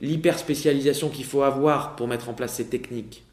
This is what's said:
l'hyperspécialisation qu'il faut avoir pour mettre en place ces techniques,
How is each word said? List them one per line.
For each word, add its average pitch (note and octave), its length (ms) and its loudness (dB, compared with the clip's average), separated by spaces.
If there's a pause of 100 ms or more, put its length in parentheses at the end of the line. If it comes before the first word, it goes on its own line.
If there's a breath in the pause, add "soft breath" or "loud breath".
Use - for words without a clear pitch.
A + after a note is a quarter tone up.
l'hyperspécialisation D3 1080 2
qu'il C3+ 160 -10
faut C#3 160 2
avoir C#3 520 2
pour A#2+ 140 -4
mettre A#2+ 200 -4
en A#2+ 40 -8
place A#2 220 -6
ces A#2 120 -4
techniques, A#2+ 560 -8 (100)